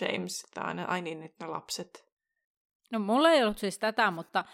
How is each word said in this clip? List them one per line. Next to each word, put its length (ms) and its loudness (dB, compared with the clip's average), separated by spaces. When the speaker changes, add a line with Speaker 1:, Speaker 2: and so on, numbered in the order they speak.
Speaker 1:
James, 420 -4
että 180 -12
aina, 240 -6
ai 160 -2
niin, 180 -8
nyt 200 -16
ne 80 -10
lapset. 580 -10
Speaker 2:
No, 80 -2
mulla 320 4
ei 120 6
ollut 140 0
siis 220 -4
tätä, 320 2
mutta, 420 -4